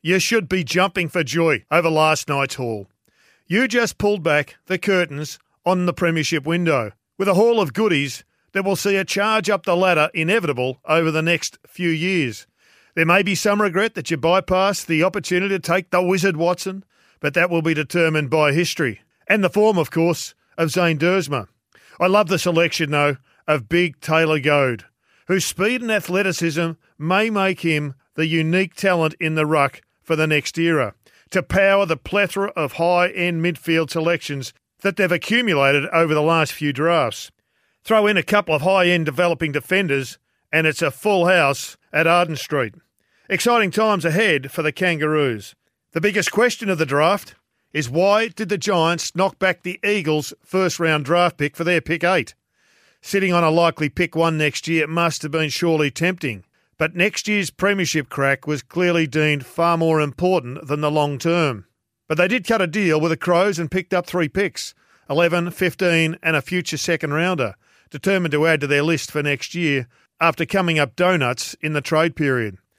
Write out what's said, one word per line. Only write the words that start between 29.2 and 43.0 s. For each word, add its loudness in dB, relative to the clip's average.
the 2
ruck 0
for -4
the 2
next -2
era, 0
to -2
power 2
the -2
plethora -4
of -4
high-end 0
midfield -2
selections -4
that -2
they've 0
accumulated 2
over 2
the 2
last 2
few -4
drafts. -2
Throw 2
in 2
a 2
couple 0
of 0
high-end 2
developing -2
defenders, -2
and 2
it's 0
a 0
full 0
house 0
at 2
Arden 2
Street. -4